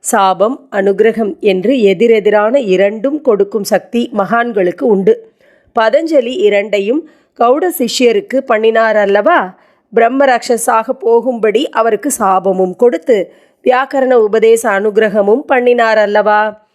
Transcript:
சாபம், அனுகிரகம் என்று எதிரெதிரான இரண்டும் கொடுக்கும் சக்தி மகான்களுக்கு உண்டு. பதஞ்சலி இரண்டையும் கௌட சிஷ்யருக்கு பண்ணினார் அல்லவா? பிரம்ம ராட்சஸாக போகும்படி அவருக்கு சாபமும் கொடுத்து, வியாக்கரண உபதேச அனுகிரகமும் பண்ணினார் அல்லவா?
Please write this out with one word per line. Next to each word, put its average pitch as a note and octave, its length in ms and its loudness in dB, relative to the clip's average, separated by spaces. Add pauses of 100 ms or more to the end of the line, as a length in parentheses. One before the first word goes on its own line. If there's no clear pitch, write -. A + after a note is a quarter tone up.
சாபம், G3 640 0
அனுகிரகம் G3+ 680 0
என்று F#3+ 320 0
எதிரெதிரான G#3 800 2 (120)
இரண்டும் G#3 540 -2
கொடுக்கும் G3+ 440 -2
சக்தி A3+ 480 -4
மகான்களுக்கு G#3 720 -2
உண்டு. G#3 440 0 (480)
பதஞ்சலி B3+ 600 0
இரண்டையும் G3+ 640 0 (360)
கௌட C4+ 300 2 (100)
சிஷ்யருக்கு A#3 600 0
பண்ணினார் A3+ 580 0
அல்லவா? G#3 600 0 (340)
பிரம்ம A#3+ 340 2
ராட்சஸாக A#3 720 -2
போகும்படி A#3 720 0
அவருக்கு A3+ 500 -2
சாபமும் F#3 580 0
கொடுத்து, B3 420 0 (460)
வியாக்கரண C4 500 0
உபதேச A3+ 560 2
அனுகிரகமும் G#3 760 0
பண்ணினார் A#3+ 520 2
அல்லவா? G#3+ 760 0